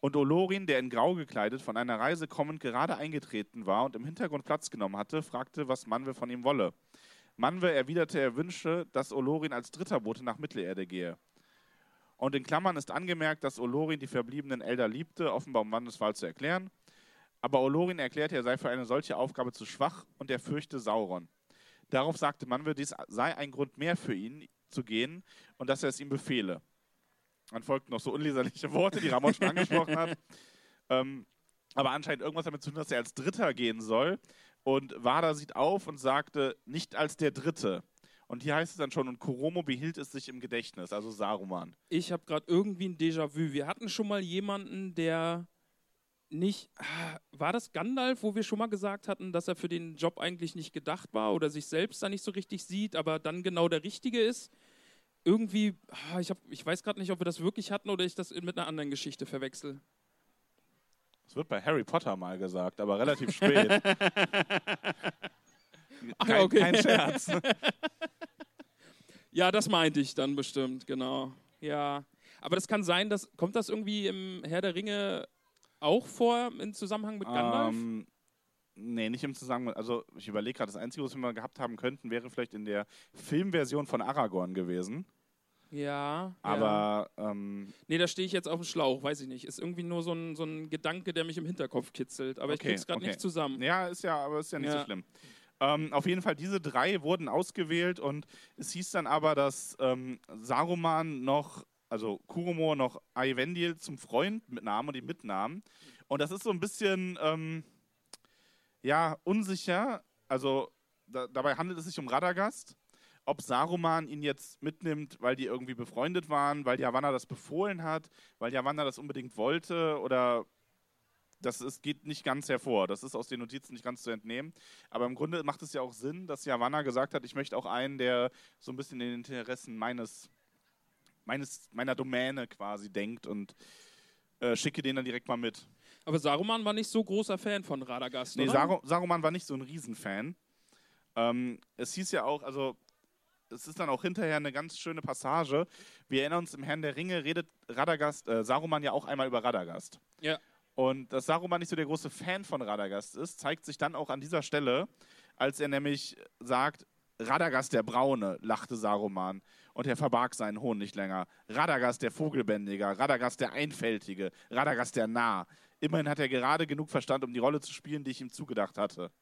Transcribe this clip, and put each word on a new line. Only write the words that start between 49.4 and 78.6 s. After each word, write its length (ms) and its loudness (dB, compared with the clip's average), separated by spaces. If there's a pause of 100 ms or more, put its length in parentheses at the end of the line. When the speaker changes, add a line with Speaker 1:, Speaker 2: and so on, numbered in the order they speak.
Speaker 2:
er 80 0
für 120 -4
den 280 -4
Job 220 0
eigentlich 360 -4
nicht 180 -8
gedacht 420 -6
war 200 4
oder 160 2
sich 160 -8
selbst 360 0
da 60 0
nicht 140 -4
so 100 -4
richtig 320 -6
sieht, 320 -2
aber 220 0
dann 240 -4
genau 260 4
der 160 4
Richtige 360 0
ist? 300 2 (720)
Irgendwie, 500 4 (140)
ah, 320 -6
ich 100 -2
hab, 80 -2 (100)
ich 160 -12
weiß 180 0
grad 160 -2
nicht, 120 -4
ob 100 0
wir 40 0
das 160 -2
wirklich 300 0
hatten 200 -4
oder 140 2
ich 100 -2
das 160 -6
mit 280 -6
einer 80 -2
anderen 240 -4
Geschichte 360 -6
verwechsel. 540 -8 (1500)
Speaker 1:
Es 100 -12
wird 120 -4
bei 120 0
Harry 240 2
Potter 320 0
mal 220 -6
gesagt, 420 -2
aber 180 2
relativ 360 2
spät. 380 8
Speaker 2:
<laughs> 100 6 (2250)
Ach, 80 2
Speaker 1:
Kein, 180 8
Speaker 2:
okay. 160 8
Speaker 1:
kein 160 8
Scherz. 600 6
Speaker 2:
<laughs> 60 0 (1900)
Ja, 220 6
das 160 6
meinte 320 6
ich 140 0
dann 220 2
bestimmt, 500 -2
genau. 460 -2 (280)
Ja. 440 -2 (360)
Aber 160 2
das 100 0
kann 160 2
sein, 280 4
dass, 260 -2
kommt 200 0
das 120 0
irgendwie 380 -2
im 380 -4
Herr 180 0
der 120 0
Ringe 540 -2 (520)
auch 260 6
vor 520 2
im 140 -6
Zusammenhang 460 -4
mit 100 -6
Gandalf? 480 2
Speaker 1:
Ähm, 300 -4 (680)